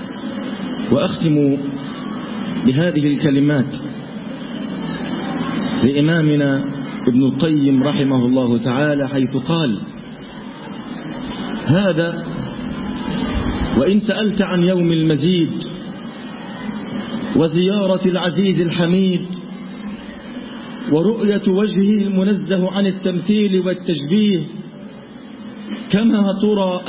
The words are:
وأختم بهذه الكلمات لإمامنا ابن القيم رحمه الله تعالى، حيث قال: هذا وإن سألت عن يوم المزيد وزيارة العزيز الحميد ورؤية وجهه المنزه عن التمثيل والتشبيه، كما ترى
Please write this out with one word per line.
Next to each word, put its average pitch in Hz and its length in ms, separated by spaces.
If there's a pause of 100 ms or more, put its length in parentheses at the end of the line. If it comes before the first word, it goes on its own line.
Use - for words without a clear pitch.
(920)
وأختم 143 640 (1080)
بهذه 147 480
الكلمات 139 600 (2000)
لإمامنا 147 800 (440)
ابن 127 140
القيم 139 600
رحمه 135 440
الله 123 320
تعالى، 139 500
حيث 131 280
قال: 139 420 (1900)
هذا 170 580 (1500)
وإن 175 200
سألت 202 440
عن 175 200
يوم 175 300
المزيد 160 720 (1700)
وزيارة 185 720
العزيز 180 520
الحميد 180 680 (1700)
ورؤية 202 560
وجهه 196 540
المنزه 185 680
عن 196 160
التمثيل 190 800
والتشبيه، 180 720 (1500)
كما 214 320 (200)
ترى 196 460